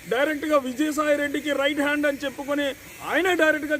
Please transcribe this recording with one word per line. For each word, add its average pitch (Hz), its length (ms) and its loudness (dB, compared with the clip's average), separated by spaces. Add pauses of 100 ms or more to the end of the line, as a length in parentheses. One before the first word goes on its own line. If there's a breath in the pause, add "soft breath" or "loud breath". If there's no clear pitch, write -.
డైరెక్ట్గా 294 500 2
విజయసాయి 294 580 0
రెడ్డికి 285 360 -2
రైట్ 285 280 0
హ్యాండ్ 294 260 0
అని 277 180 0
చెప్పుకొని, 277 500 -2 (360)
ఆయనే 349 240 2
డైరెక్ట్గా 302 460 2